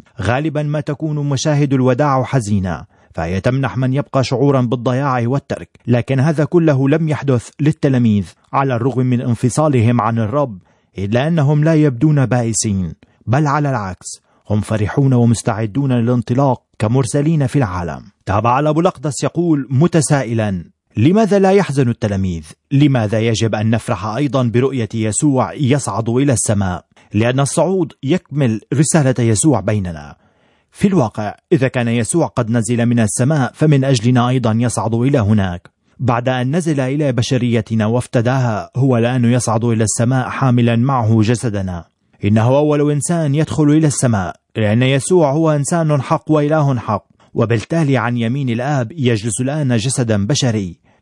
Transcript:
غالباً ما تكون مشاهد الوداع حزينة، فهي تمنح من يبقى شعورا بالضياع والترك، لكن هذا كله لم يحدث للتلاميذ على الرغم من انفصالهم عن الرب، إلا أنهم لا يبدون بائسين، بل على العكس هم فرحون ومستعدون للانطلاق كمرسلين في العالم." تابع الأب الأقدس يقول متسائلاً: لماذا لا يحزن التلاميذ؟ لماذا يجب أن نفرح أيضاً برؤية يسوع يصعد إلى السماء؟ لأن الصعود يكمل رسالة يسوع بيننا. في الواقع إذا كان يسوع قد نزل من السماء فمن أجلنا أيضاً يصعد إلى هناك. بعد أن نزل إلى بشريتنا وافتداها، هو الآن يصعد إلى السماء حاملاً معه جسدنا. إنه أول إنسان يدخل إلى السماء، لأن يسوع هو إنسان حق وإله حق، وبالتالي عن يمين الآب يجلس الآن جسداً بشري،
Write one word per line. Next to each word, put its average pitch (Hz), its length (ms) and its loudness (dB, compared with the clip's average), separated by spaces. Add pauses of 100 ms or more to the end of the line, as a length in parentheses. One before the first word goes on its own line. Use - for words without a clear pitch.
(220)
غالباً 139 400 -2
ما 151 180 -2
تكون 147 480 -4
مشاهد 143 440 0
الوداع 131 500 2
حزينة، 98 720 -2 (220)
فهي 90 260 -4
تمنح 127 360 -2
من 131 180 -2
يبقى 135 300 -2
شعورا 135 360 2
بالضياع 123 680 -2
والترك، 135 420 -6 (180)
لكن 123 340 0
هذا 151 240 2
كله 147 440 2
لم 160 200 0
يحدث 139 400 -2 (120)
للتلاميذ 123 640 2 (280)
على 135 220 0
الرغم 123 320 -2
من 123 140 0
انفصالهم 123 800 0
عن 113 180 2
الرب، 113 400 -2 (400)
إلا 113 300 0
أنهم 151 360 2
لا 160 100 2
يبدون 147 520 2
بائسين، 107 680 -2 (340)
بل 143 200 0
على 143 240 0
العكس 101 520 -8 (280)
هم 107 100 0
فرحون 110 520 0
ومستعدون 117 800 0
للانطلاق 123 680 0 (160)
كمرسلين 139 680 0
في 123 100 -2
العالم." 90 460 -4 (240)
تابع 113 340 0
الأب 151 180 0
الأقدس 165 460 -2
يقول 151 460 0
متسائلاً: 120 920 0 (320)
لماذا 190 420 4
لا 190 140 4
يحزن 147 360 2
التلاميذ؟ 95 540 -2 (280)
لماذا 127 500 2
يجب 113 340 0
أن 110 160 -2
نفرح 110 360 -4
أيضاً 131 360 -2
برؤية 120 520 0
يسوع 113 600 0
يصعد 120 540 -2
إلى 135 240 0
السماء؟ 101 520 -2 (300)
لأن 117 260 2
الصعود 165 520 -2 (100)
يكمل 131 580 -2 (140)
رسالة 135 440 2
يسوع 117 420 2
بيننا. 90 560 -6 (580)
في - 140 0
الواقع 117 460 -2 (180)
إذا 135 160 2
كان 120 200 -2
يسوع 120 380 0
قد 117 240 -4
نزل 117 360 0
من 120 140 2
السماء 127 540 0
فمن 147 300 2
أجلنا 123 440 2
أيضاً 123 240 0
يصعد 113 420 -2
إلى 131 240 2
هناك. 98 520 0 (280)
بعد 123 300 0
أن 127 280 -2
نزل 156 240 -2
إلى 139 320 -2
بشريتنا 117 760 0
وافتداها، 117 920 -2
هو 127 200 2
الآن 120 280 0
يصعد 117 400 0
إلى 113 200 2
السماء 120 440 0
حاملاً 120 480 2
معه 117 460 2
جسدنا. 101 640 -2 (400)
إنه 107 220 4
أول 147 440 2
إنسان 147 440 -2
يدخل 156 300 0
إلى 151 220 4
السماء، 113 500 0 (200)
لأن 110 260 2
يسوع 139 500 2
هو 160 180 0
إنسان 151 520 0
حق - 280 -2
وإله 147 480 2
حق، 107 280 -4 (280)
وبالتالي 135 600 0
عن 120 200 0
يمين 123 320 -2
الآب 120 440 -2
يجلس 120 480 -2
الآن 135 360 -2
جسداً 110 500 -2
بشري، 110 520 -2 (240)